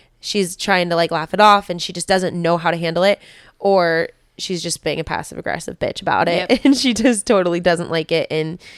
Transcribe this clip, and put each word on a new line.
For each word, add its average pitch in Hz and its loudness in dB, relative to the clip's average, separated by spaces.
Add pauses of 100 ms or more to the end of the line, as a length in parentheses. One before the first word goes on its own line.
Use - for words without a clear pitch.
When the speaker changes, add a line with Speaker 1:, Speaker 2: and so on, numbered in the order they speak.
(200)
Speaker 1:
she's 185 -2
trying 180 0
to, 170 0
like, 170 2
laugh 160 -4
it 185 0
off, 208 6
and 175 -6
she - -8
just 175 -8
doesn't 185 0
know 170 2
how 165 0
to 170 0
handle 170 -2
it, 202 2 (380)
or 170 2 (300)
she's 175 -6
just 170 -8
being 151 -4
a 160 -6
passive - -8
aggressive - -8
bitch - -4
about 170 0
it, 175 -2
Speaker 2:
Yep. 240 2
Speaker 1:
<laughs> - -20
and 269 6
she 247 0
just 226 0
totally 175 2
doesn't 170 0
like 160 -4
it, 160 0
and 160 -4 (200)